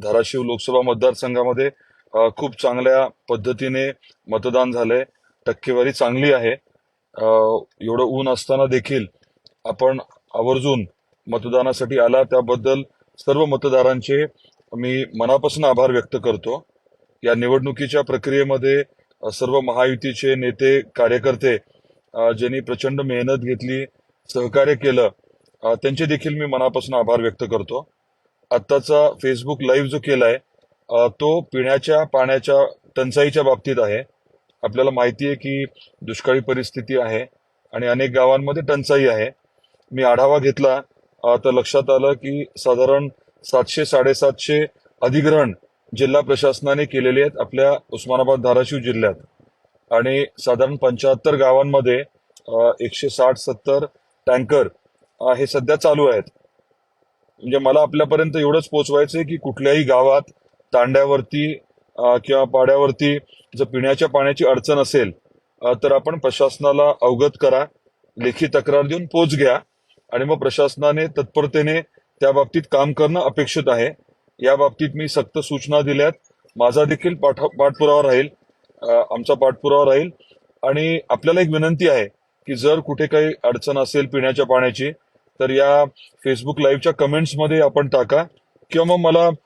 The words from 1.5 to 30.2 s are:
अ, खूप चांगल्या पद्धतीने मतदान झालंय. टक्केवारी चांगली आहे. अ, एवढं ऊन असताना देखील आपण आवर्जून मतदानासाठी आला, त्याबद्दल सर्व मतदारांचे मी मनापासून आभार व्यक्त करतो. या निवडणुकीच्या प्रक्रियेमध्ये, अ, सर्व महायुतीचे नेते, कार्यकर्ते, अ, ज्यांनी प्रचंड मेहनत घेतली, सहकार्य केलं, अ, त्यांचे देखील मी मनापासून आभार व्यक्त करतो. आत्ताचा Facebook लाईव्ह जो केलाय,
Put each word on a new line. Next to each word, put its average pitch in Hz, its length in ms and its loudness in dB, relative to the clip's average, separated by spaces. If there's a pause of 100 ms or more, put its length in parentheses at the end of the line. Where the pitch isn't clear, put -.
अ, 113 140 2 (100)
खूप 131 240 -8
चांगल्या 131 460 2 (220)
पद्धतीने 131 600 -4 (360)
मतदान 123 440 -2
झालंय. 120 320 0 (420)
टक्केवारी 123 460 -2
चांगली 135 420 0
आहे. 120 340 -2 (520)
अ, 110 60 -4 (560)
एवढं 117 220 -2
ऊन 131 260 -4
असताना 135 360 -2
देखील 127 400 -2 (600)
आपण 131 340 -2 (340)
आवर्जून 127 520 -2 (420)
मतदानासाठी 123 720 -2
आला, 123 240 4
त्याबद्दल 123 580 0 (360)
सर्व 147 280 0
मतदारांचे 131 800 0 (520)
मी 127 260 -4 (160)
मनापासून 139 460 0
आभार 127 260 2
व्यक्त 123 320 -2
करतो. 113 420 -4 (580)
या 117 120 2
निवडणुकीच्या 131 680 -2
प्रक्रियेमध्ये, 135 840 -2 (400)
अ, 107 80 -6
सर्व 131 300 -2
महायुतीचे 127 720 -2
नेते, 127 460 0
कार्यकर्ते, 120 760 0 (560)
अ, 117 180 0
ज्यांनी 123 280 -4
प्रचंड 131 420 -6
मेहनत 131 360 -2
घेतली, 127 480 -6 (480)
सहकार्य 135 420 0
केलं, 123 340 2 (540)
अ, 113 100 0
त्यांचे 139 320 -4
देखील 147 300 -4
मी 151 100 -6
मनापासून 131 480 -4
आभार 117 280 0
व्यक्त 117 220 -4
करतो. 110 460 -6 (600)
आत्ताचा 139 580 2 (140)
Facebook 131 440 -4
लाईव्ह 135 200 2
जो 143 120 -6
केलाय, 127 380 2 (520)